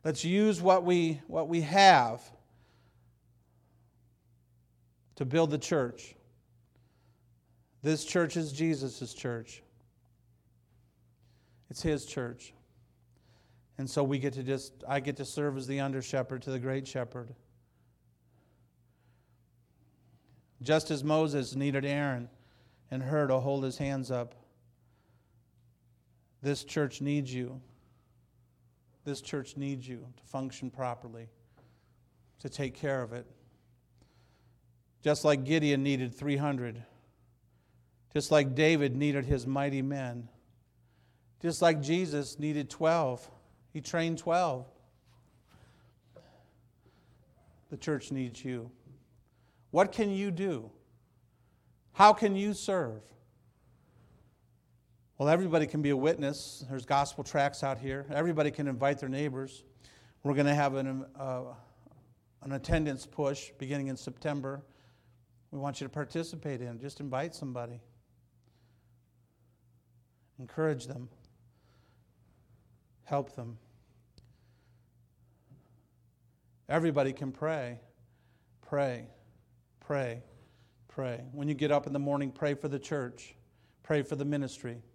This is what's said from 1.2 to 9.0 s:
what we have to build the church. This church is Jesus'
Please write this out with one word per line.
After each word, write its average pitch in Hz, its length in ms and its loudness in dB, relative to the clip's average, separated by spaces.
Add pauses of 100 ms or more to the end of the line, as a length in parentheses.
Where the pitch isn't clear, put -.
what 160 220 -2
we 170 140 2
have 151 600 8 (3000)
to 139 80 -4
build 151 260 2
the 147 80 0
church. - 560 -2 (1700)
This 151 220 0
church 170 320 0
is 156 160 -2
Jesus' 135 600 -2